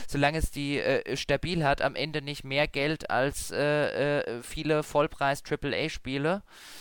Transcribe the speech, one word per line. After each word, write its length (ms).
solange 300
es 120
die, 280
äh, 380
stabil 480
hat, 180
am 120
Ende 260
nicht 240
mehr 240
Geld 420
als, 400
äh, 720
äh, 220
viele 400
Vollpreis-Triple-A-Spiele, 1600